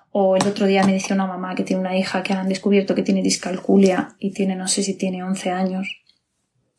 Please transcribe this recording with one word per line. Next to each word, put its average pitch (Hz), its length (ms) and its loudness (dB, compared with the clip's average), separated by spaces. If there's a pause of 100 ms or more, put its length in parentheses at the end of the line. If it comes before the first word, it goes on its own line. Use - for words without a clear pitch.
(180)
o 190 160 4
el 190 120 4
otro 202 180 0
día 196 180 4
me 190 120 4
decía 190 200 -2
una 196 120 0
mamá 185 280 -8
que 190 80 -2
tiene 185 180 -2
una 185 140 -4
hija 190 280 -2
que 190 100 -4
han 190 160 -2
descubierto 196 460 2
que 185 80 0
tiene 190 180 2
discalculia 190 960 2
y 196 120 -6
tiene, 190 260 -2
no 185 100 -8
sé 202 160 -2
si 196 120 -4
tiene 185 280 -4
once 190 280 -4
años, 185 540 -4 (720)